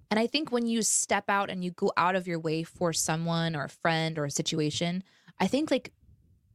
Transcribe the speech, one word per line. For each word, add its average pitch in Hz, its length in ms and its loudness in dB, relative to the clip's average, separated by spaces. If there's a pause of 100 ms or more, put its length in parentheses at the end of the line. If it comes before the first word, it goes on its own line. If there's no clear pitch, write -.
(100)
And 214 80 2
I 226 80 2
think 254 240 -4
when 240 160 0
you 226 160 0
step - 460 0
out 202 220 0
and 185 120 -6
you 180 100 -4
go 196 240 0
out 180 200 4
of 180 100 -4
your 170 120 -2
way 160 240 -2
for 165 320 -2
someone 165 600 0
or 143 100 -4
a 151 40 -8
friend 160 500 0
or 147 60 0
a 143 60 -4
situation, 160 760 -2 (340)
I 190 80 2
think, 285 240 0
like, - 220 0 (640)